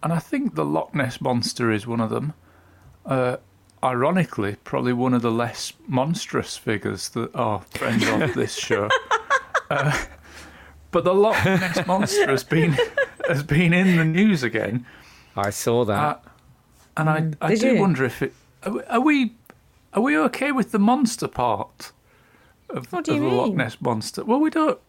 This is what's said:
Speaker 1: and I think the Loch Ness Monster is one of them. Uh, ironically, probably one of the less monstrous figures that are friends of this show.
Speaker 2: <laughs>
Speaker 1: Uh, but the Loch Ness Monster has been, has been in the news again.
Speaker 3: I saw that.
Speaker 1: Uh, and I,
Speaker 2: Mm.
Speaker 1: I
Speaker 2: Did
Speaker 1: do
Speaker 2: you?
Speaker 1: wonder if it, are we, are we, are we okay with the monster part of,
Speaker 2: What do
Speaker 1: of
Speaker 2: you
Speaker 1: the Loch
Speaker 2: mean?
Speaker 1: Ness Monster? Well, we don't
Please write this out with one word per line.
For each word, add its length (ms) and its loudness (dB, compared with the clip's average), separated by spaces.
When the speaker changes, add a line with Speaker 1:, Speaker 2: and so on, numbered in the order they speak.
Speaker 1:
and 100 0
I 60 0
think 360 -4
the 100 0
Loch 300 -4
Ness 240 -2
Monster 520 0
is 160 -2
one 120 -4
of 120 -2
them. 220 -4
Uh, 320 0
ironically, 800 0
probably 300 -2
one 200 0
of 80 2
the 100 0
less 420 -4
monstrous 680 -2
figures 540 -4
that 260 -6
are 260 -2
friends 360 0
of 280 0
this 200 -2
show. 380 -2
Speaker 2:
<laughs> 60 2
Speaker 1:
Uh, 240 0
but 140 0
the 100 2
Loch 320 4
Ness 400 2
Monster 460 2
has 120 0
been, 320 2
has 160 0
been 280 4
in 260 4
the 60 4
news 380 4
again. 420 -2
Speaker 3:
I 140 0
saw 340 2
that. 400 0
Speaker 1:
Uh, 40 -20
and 100 2
I, 140 2
Speaker 2:
Mm. 180 -2
Speaker 1:
I 100 -2
Speaker 2:
Did 100 2
Speaker 1:
do 160 4
Speaker 2:
you? 40 4
Speaker 1:
wonder 240 2
if 200 -2
it, 100 -6
are 80 -4
we, 140 -6
are 140 0
we, 340 2
are 80 0
we 160 2
okay 340 0
with 200 0
the 80 2
monster 480 2
part 640 -4
of, 200 -10
Speaker 2:
What 140 -6
do 80 -2
Speaker 1:
of 80 0
Speaker 2:
you 80 0
Speaker 1:
the 60 2
Loch 140 2
Speaker 2:
mean? 80 -2
Speaker 1:
Ness 220 -4
Monster? 460 -4
Well, 140 2
we 100 2
don't 400 0